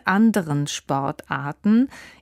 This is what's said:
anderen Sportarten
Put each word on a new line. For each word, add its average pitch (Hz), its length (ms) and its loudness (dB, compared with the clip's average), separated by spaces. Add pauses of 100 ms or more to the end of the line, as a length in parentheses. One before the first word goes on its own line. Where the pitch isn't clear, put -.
anderen 185 600 2
Sportarten 147 1200 -2 (320)